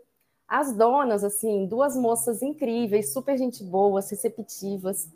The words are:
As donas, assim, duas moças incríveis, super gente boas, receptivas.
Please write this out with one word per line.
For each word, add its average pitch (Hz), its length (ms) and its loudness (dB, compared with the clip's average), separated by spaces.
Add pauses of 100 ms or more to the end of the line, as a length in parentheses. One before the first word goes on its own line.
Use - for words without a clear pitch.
(480)
As 277 260 0
donas, 226 500 4
assim, 202 440 0
duas 247 280 0
moças 233 460 0
incríveis, 233 680 0
super 269 260 -2
gente 247 260 -2
boas, 196 460 2
receptivas. 196 1080 -6